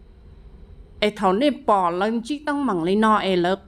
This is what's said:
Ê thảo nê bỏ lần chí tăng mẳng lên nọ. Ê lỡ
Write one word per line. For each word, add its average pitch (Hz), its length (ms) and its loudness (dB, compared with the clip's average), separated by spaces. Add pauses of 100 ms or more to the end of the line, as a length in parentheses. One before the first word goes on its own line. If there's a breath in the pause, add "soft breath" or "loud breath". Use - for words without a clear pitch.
(1000)
Ê 214 160 2
thảo 196 180 0
nê 277 160 2
bỏ 196 400 0
lần 214 320 -2
chí 285 180 -8
tăng 285 260 -4
mẳng 185 180 -2
lên 214 180 2
nọ. 214 160 4
Ê 190 180 0
lỡ 180 200 0 (120)